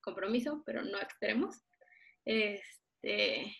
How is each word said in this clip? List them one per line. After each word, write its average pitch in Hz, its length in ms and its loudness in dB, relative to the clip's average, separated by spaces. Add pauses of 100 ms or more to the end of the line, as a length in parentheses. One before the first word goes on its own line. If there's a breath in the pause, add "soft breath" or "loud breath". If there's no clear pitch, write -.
compromiso, 233 680 0
pero - 160 -2
no 196 180 -4
extremos. - 640 0 (600 soft breath)
Este, 208 1400 0